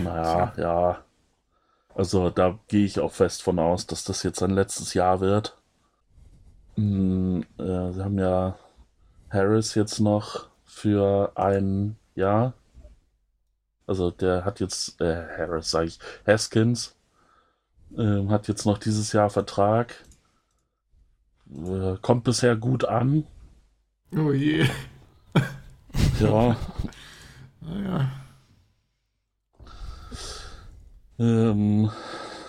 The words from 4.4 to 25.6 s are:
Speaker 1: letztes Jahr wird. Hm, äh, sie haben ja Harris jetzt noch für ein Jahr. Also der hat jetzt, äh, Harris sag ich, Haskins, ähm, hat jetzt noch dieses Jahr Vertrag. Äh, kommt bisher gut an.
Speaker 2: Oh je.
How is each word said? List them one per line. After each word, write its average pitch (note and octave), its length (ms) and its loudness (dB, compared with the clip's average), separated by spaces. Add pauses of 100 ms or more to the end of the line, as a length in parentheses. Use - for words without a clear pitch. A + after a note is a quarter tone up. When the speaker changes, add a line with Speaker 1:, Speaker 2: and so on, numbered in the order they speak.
Speaker 1:
letztes - 420 -2
Jahr F#2 260 2
wird. G2+ 380 0 (1160)
Hm, F#2 680 0 (140)
äh, F2+ 320 -2
sie F#2 120 -6
haben G2+ 140 -2
ja F#2 400 2 (720)
Harris G#2+ 460 2
jetzt G#2 240 0
noch G#2 480 0 (160)
für G2+ 720 2
ein G2 640 0 (180)
Jahr. G#2+ 380 2 (1300)
Also F#2 260 -2
der F#2 340 0
hat G2 160 -6
jetzt, - 400 -8
äh, E2+ 220 -2 (140)
Harris D#2+ 320 -6
sag E2 180 0
ich, - 120 -10 (260)
Haskins, A2+ 680 2 (1000)
ähm, G2+ 340 0
hat G#2 160 0
jetzt - 180 -2
noch G#2 120 4
dieses G#2+ 340 -4
Jahr G#2 180 4
Vertrag. G#2 640 0 (1600)
Äh, F#2+ 480 -4
kommt A#2+ 220 2
bisher B2 320 2
gut A#2+ 300 0
an. C3 420 2 (880)
Speaker 2:
Oh D#3 160 2
je. D3+ 340 2 (1600)